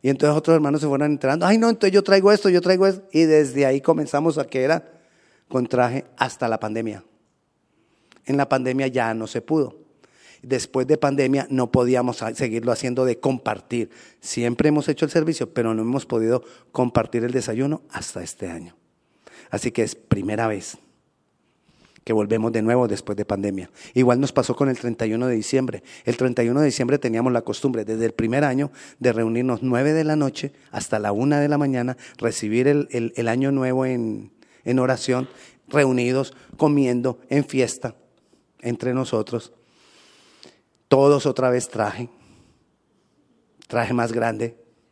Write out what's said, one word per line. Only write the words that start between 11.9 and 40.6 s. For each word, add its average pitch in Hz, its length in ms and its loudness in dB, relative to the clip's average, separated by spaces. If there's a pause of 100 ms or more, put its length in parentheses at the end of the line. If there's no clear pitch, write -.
a-, 113 140 -6
seguirlo 117 360 -2
haciendo 123 320 -2
de 123 160 0
compartir. 120 680 -4 (300)
Siempre 120 500 -2
hemos 151 180 0
hecho 160 180 -2
el 139 40 -6
servicio, 156 460 -2
pero 113 180 -2
no 110 80 -2
hemos 127 240 -4
podido 117 380 0 (280)
compartir 120 520 0
el 120 80 -4
desayuno 131 580 -4
hasta - 320 -12
este 87 300 -12
año. 87 240 -14 (720)
Así 104 220 -4
que 117 100 -4
es - 140 -2
primera 107 520 -2
vez 104 300 -8 (1300)
que 110 100 -2
volvemos 110 380 0
de 113 100 -2
nuevo 120 260 2
después 101 300 -6
de 104 80 -4
pandemia. 98 460 -6 (240)
Igual 123 240 4
nos 139 140 -2
pasó 123 220 0
con 139 140 0
el 123 80 -2
treinta 117 300 -6
y 107 80 -2
uno 123 100 -2
de 123 100 -2
diciembre. 120 460 -2 (220)
El 117 120 -2
treinta 123 280 0
y 117 60 0
uno 131 100 2
de 151 80 4
diciembre 135 320 0
teníamos 120 340 0
la 117 80 0
costumbre 113 420 -4
desde 110 220 -2
el 113 80 -2
primer 117 300 0
año 139 280 -2 (280)
de 127 140 2
reunirnos 117 500 -2
nueve 131 300 0
de 160 100 0
la 156 120 0
noche 139 380 -4 (160)
hasta 190 300 -6
la 104 120 -2
una 143 280 0
de 143 80 2
la 147 100 0
mañana, 127 400 -2 (220)
recibir 113 480 0
el, 143 240 2
el, 117 240 -4
el 117 120 -2
año 131 240 0
nuevo 131 360 0
en, 110 440 -6 (320)
en 127 140 0
oración, 127 500 0 (400)
reunidos, 131 680 0 (200)
comiendo, 131 600 2 (120)
en 143 140 2
fiesta, 127 520 -4 (640)
entre 123 320 -4
nosotros. 120 580 -4 (1400)